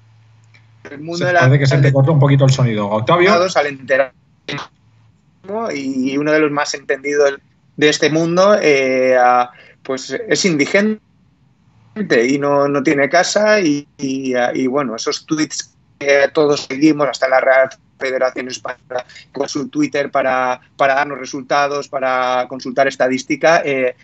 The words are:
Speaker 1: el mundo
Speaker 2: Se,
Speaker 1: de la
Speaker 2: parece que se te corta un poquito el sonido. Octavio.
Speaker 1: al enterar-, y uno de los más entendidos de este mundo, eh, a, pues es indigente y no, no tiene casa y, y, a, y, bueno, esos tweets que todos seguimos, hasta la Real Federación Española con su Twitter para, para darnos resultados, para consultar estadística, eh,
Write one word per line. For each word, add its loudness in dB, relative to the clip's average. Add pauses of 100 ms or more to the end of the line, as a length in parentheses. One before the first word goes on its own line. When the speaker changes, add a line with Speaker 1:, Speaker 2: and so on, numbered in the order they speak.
(880)
Speaker 1:
el -16
mundo -10
Speaker 2:
Se, -6
Speaker 1:
de -2
la 4
Speaker 2:
parece 4
que 2
se 2
te 4
corta 2
un 2
poquito 4
el 4
sonido. 0
Octavio. 2
Speaker 1:
al 0
enterar-, -2 (1600)
y -4
uno 0
de 4
los 2
más -2
entendidos 0 (400)
de 4
este 0
mundo, 2
eh, 2
a, 4 (300)
pues -10
es -2
indigente 0 (1300)
y 0
no, 0
no -2
tiene 0
casa 2
y, -2 (100)
y, -6
a, -2
y, -2
bueno, -2
esos -8
tweets -6 (240)
que 2
todos 0
seguimos, 2
hasta -4
la 4
Real 4 (300)
Federación -4
Española -12 (260)
con -6
su -8
Twitter -4
para, -2 (160)
para 2
darnos -4
resultados, -4
para -2
consultar -2
estadística, 0
eh, -2